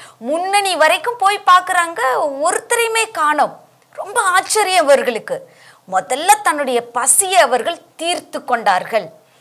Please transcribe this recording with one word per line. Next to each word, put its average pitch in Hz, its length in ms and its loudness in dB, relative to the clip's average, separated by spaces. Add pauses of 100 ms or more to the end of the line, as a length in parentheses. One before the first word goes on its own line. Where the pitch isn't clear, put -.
(180)
முன்னணி 370 580 -2
வரைக்கும் 349 420 0
போய் 403 280 0
பார்க்குறாங்க. 359 560 2 (420)
ஒருத்தரையுமே 453 680 -2
காணோம். 294 540 -2 (280)
ரொம்ப 415 280 -6
ஆச்சரியம் 370 640 2
அவர்களுக்கு. 247 640 0 (420)
முதல்ல 254 380 -2 (140)
தன்னுடைய 262 440 -2
பசியை 359 540 0
அவர்கள் 277 400 0 (140)
தீர்த்து 320 480 -6
கொண்டார்கள். 202 640 -2 (320)